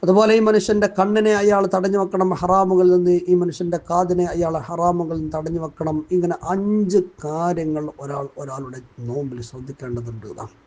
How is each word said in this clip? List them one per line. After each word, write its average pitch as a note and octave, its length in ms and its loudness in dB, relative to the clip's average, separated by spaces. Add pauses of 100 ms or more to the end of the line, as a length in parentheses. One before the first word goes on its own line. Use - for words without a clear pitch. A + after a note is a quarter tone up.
അതുപോലെ G3+ 300 6
ഈ A3+ 60 6
മനുഷ്യൻ്റെ G#3+ 480 2
കണ്ണിനെ G#3 460 2
അയാൾ G3+ 320 4
തടഞ്ഞു F#3+ 340 0
വെക്കണം. F#3+ 320 0
ഹറാമുകളിൽ F3+ 600 4
നിന്ന് F3+ 300 4
ഈ F3+ 140 2
മനുഷ്യൻ്റെ F3 460 -2
കാതിനെ F3+ 460 0
അയാൾ E3 320 -2
ഹറാമുകളിൽ E3+ 600 -2
നിന്ന് D#3 140 -8
തടഞ്ഞു D#3+ 280 -6
വെക്കണം. D#3 360 -4 (140)
ഇങ്ങനെ F3 240 0 (120)
അഞ്ച് G3+ 520 0 (200)
കാര്യങ്ങൾ D#3 680 -4 (140)
ഒരാൾ C#3 260 -8 (120)
ഒരാളുടെ C3 420 -12 (260)
നോമ്പിൽ B2+ 360 -8
ശ്രദ്ധിക്കേണ്ടതുണ്ട് A#2+ 840 -12
എന്നാണ്. G2+ 260 -16 (140)